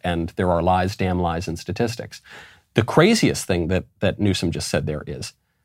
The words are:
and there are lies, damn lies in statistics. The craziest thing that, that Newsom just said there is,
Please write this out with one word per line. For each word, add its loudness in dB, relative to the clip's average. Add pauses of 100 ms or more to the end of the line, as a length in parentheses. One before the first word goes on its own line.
and -2
there 0
are 2
lies, 2
damn 0
lies -2
in -6
statistics. -6 (540)
The 4
craziest 4
thing 0
that, 0 (160)
that 0
Newsom 0
just -6
said -2
there -6
is, -12 (300)